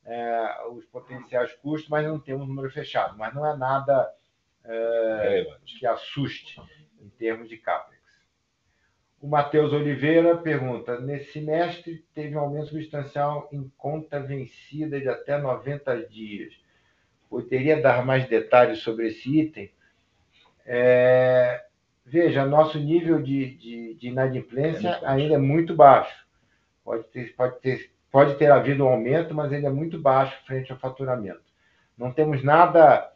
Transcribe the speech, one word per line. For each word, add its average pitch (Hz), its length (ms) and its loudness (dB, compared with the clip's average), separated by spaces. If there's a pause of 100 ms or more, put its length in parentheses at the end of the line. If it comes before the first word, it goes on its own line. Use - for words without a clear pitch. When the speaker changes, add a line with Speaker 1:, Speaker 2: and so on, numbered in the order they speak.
Speaker 1:
é, 117 640 -6
os 117 140 -20
potenciais 123 680 -8
custos, 151 340 -10
mas 151 160 -2
não 156 140 -6
temos 135 280 -10
número 135 220 -8
fechado, 131 480 -6
mas 110 160 -10
não 147 120 -8
é 147 120 -4
nada, 135 520 0 (540)
é, 113 600 -4
Speaker 2:
Relevante. - 560 -4
Speaker 1:
que 131 60 -8
assuste - 760 -6 (400)
em 104 80 -20
termos 113 400 -8
de 113 80 -18
CAPEX. - 400 -8 (1200)
O 143 80 -16
Matheus 147 460 2
Oliveira 151 640 2
pergunta: 127 640 -6
"Nesse 139 320 -12
semestre 156 800 -6
teve 151 240 -10
um - 20 -6
aumento 147 280 -6
substancial 147 840 -8
em 135 240 -12
conta 151 440 -10
vencida 139 840 -10
de 131 80 -2
até 139 300 -4
noventa 131 580 -6 (100)
dias. 107 460 -16 (720)
Poderia 131 540 -2
dar 123 240 2
mais 131 220 0
detalhes 113 500 2
sobre 113 300 -6
esse 131 320 -2
item?" 107 320 -6 (960)
É, 123 1000 4 (400)
veja, 139 400 2
nosso 151 340 2
nível 160 420 0
de, 131 340 -4
de, 117 400 -14
de 123 120 -14
inadimplência 131 800 -4
Speaker 2:
É 175 40 -2
muito 175 100 -6
baixo. - 40 -10
Speaker 1:
ainda 143 280 0
é 147 60 4
muito 165 360 0
baixo. 139 520 8 (580)
Pode 113 200 -6
ter, 120 300 -16
pode 127 240 -2
ter, - 320 -4 (200)
pode 143 240 6
ter 147 160 6
havido 135 340 4
um 131 40 4
aumento, 135 440 0
mas 147 180 -4
ele 143 140 -4
é 135 60 0
muito 165 280 -6
baixo 135 460 0
frente 131 260 -10
ao 127 60 -14
faturamento. 127 640 -8 (560)
Não 127 160 -8
temos 151 300 0
nada 151 720 6